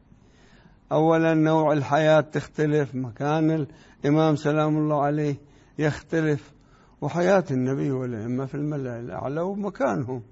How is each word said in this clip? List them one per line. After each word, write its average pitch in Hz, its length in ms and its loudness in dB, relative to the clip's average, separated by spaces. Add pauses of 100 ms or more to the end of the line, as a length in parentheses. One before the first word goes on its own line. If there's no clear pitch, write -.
(920)
أولًا 165 420 4
نوع 156 400 4
الحياة 151 480 4
تختلف، 147 760 -2
مكان 147 720 0 (380)
الإمام 156 300 4
سلام 151 420 0
الله 151 240 0
عليه 147 340 0 (440)
يختلف، 156 760 -2 (480)
وحياة 175 500 2
النبي 135 400 -2
والأئمة 123 540 -6
في 131 100 -12
الملأ 139 440 -8
الأعلى 127 420 -8
ومكانهم 190 800 -4 (100)